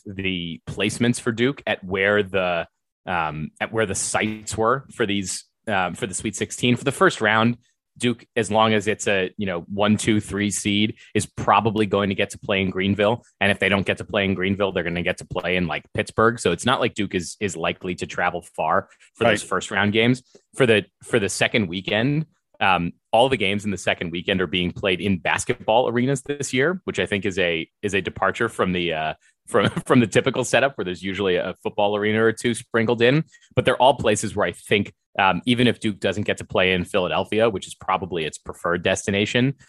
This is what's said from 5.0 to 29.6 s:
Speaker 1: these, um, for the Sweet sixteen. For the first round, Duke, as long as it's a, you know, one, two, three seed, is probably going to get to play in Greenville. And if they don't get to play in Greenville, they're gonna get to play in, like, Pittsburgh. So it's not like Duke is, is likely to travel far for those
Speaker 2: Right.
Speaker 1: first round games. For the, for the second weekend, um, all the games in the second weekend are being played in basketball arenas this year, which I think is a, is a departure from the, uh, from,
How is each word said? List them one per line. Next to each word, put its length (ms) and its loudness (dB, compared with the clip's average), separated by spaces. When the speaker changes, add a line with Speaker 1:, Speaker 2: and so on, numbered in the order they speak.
Speaker 1:
these, 380 -4
um, 280 0
for 120 -6
the 80 -10
Sweet 220 -6
sixteen. 400 0
For 80 -12
the 80 0
first 280 2
round, 380 4
Duke, 260 -2
as 140 -2
long 220 4
as 160 0
it's 180 -4
a, 300 0
you 80 -6
know, 180 -4
one, 360 0
two, 200 2
three 320 -2
seed, 460 0
is 120 0
probably 580 2
going 240 2
to 60 -2
get 160 -2
to 80 -14
play 240 0
in 80 0
Greenville. 520 0
And 140 4
if 60 -2
they 100 2
don't 160 2
get 140 -2
to 60 -10
play 200 -2
in 80 0
Greenville, 400 -2
they're 100 -2
gonna 200 -4
get 160 -2
to 80 -14
play 300 -4
in, 100 0
like, 260 -6
Pittsburgh. 480 0
So 120 2
it's 120 -4
not 160 2
like 140 -2
Duke 200 -6
is, 240 -4
is 160 -4
likely 420 -4
to 100 -8
travel 340 -2
far 320 0
for 100 -4
those 180 2
Speaker 2:
Right. 60 -14
Speaker 1:
first 220 -4
round 220 2
games. 300 2
For 80 4
the, 220 4
for 140 0
the 100 2
second 400 0
weekend, 560 -2
um, 320 2
all 160 6
the 80 2
games 300 -2
in 40 -2
the 60 -4
second 340 -4
weekend 300 -2
are 60 2
being 260 -2
played 300 -2
in 160 0
basketball 680 0
arenas 340 -2
this 320 -6
year, 300 0
which 140 -4
I 60 0
think 220 -2
is 120 -2
a, 300 0
is 100 -4
a 80 2
departure 480 -2
from 240 -2
the, 220 -2
uh, 200 -4
from, 200 2